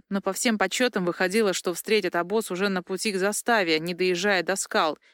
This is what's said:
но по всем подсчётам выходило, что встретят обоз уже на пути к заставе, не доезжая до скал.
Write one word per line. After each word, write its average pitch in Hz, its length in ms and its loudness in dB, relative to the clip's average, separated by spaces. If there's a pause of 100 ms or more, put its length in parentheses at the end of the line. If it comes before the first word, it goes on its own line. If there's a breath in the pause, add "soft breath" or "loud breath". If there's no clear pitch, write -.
но 196 120 -2
по 190 120 -2
всем 220 240 0
подсчётам 196 480 0
выходило, 185 480 0
что 170 220 -4
встретят 196 400 0
обоз 185 340 -2
уже 190 200 -2
на 185 120 -2
пути 190 300 -4
к 190 60 -4
заставе, 190 600 2
не 170 140 -4
доезжая 180 480 2
до 180 140 -2
скал. 175 420 0 (160 soft breath)